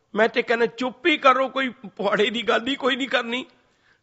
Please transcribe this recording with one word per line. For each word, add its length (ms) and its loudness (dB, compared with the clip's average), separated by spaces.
"ਮੈਂ 140 2
ਤੇ 140 0
ਕਹਿੰਦਾ 240 0
ਚੁੱਪ 400 -6
ਹੀ 120 4
ਕਰੋ, 300 4
ਕੋਈ 200 -4
ਪੁਆੜੇ 640 -2
ਦੀ 120 -4
ਗੱਲ 260 0
ਹੀ 60 -2
ਕੋਈ 220 0
ਨਹੀਂ 120 -6
ਕਰਨੀ।" 380 -2